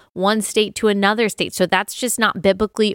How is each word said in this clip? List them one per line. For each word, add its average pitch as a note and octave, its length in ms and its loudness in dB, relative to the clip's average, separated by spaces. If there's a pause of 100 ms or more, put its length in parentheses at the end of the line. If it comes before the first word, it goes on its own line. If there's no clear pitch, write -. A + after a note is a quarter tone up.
(120)
one G3+ 280 0
state G#3 360 0
to A3 100 0
another G#3 420 2
state. - 240 -6
So F#3 140 0
that's F#3+ 260 -2
just A#3+ 280 -4
not G3+ 200 0
biblically G3 540 0